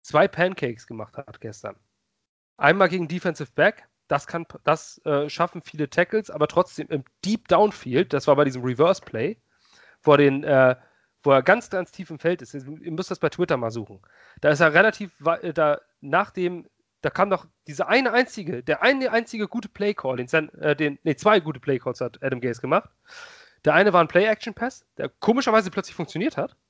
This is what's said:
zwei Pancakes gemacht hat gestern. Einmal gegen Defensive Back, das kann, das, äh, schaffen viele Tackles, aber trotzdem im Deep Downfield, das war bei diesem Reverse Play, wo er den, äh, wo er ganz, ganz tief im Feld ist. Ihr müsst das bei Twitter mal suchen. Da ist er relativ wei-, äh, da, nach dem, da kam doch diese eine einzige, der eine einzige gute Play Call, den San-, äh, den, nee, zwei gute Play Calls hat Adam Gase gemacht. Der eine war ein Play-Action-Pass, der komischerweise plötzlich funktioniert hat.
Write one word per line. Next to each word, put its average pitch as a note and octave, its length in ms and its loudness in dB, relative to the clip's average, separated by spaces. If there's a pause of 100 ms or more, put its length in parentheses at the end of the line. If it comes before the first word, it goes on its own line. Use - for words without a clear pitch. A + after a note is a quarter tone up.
zwei D#3+ 260 2
Pancakes D#3+ 600 -4
gemacht A2 300 -14
hat - 240 -18
gestern. G#2+ 340 -14 (800)
Einmal F3 320 2
gegen F3 180 -4
Defensive E3 460 -6
Back, F3+ 340 0 (200)
das C#3+ 200 -4
kann, E3 180 -8 (180)
das, - 420 -4
äh, D3 240 -2
schaffen E3+ 320 -6
viele D3+ 280 -8
Tackles, G3+ 400 -2
aber D3+ 180 0
trotzdem - 420 -2
im C#3+ 140 -6 (220)
Deep G#3+ 220 -4
Downfield, F3 640 0
das C#3 140 -2
war C#3+ 80 6
bei D3 100 4
diesem B2+ 180 -6
Reverse C#3 380 2
Play, C#3+ 360 -8 (680)
wo D3+ 100 6
er C#3 40 8
den, C#3+ 260 4
äh, C3 320 4 (480)
wo C#3+ 80 2
er C3+ 120 6
ganz, G#3 260 2
ganz F#3 220 -6
tief - 180 -18
im D3+ 100 -14
Feld E3+ 220 -2
ist. A#2 120 -18
Ihr D3 380 -14
müsst E3 200 -8
das - 80 -8
bei D#3 100 0
Twitter E3+ 280 -2
mal A#2 140 -4
suchen. G#2 280 -12 (420)
Da D3 80 2
ist D3 120 2
er D#3 120 4
relativ G3+ 460 2
wei-, E3 220 -2
äh, E3+ 120 -6
da, D3 280 2 (200)
nach E3 300 -2
dem, F3+ 360 -6 (340)
da D3 80 -4
kam G3 200 0
doch F#3+ 160 -2 (220)
diese D3 200 -6
eine A#3+ 260 2
einzige, E3+ 500 -2
der D3 180 -2
eine C4 300 2
einzige A3 360 -2
gute A#3 200 -10
Play G#3 260 -4
Call, C3 240 -6
den B2 100 -8
San-, D#3 220 -2 (100)
äh, D3+ 160 0
den, C#3+ 280 -2
nee, D#3 120 0
zwei G#3+ 240 2
gute D3 200 -6
Play C3+ 200 -4
Calls B2+ 220 -8
hat B2 220 -8
Adam C3 160 -4
Gase A#2 220 -6
gemacht. D3 280 -2 (760)
Der D3+ 80 4
eine G3 180 4
war E3+ 100 6
ein D#3 60 2
Play-Action-Pass, A3 800 -2 (120)
der - 120 -8 (100)
komischerweise A3 500 2
plötzlich - 260 -8
funktioniert F3+ 420 -6
hat. - 180 -8 (140)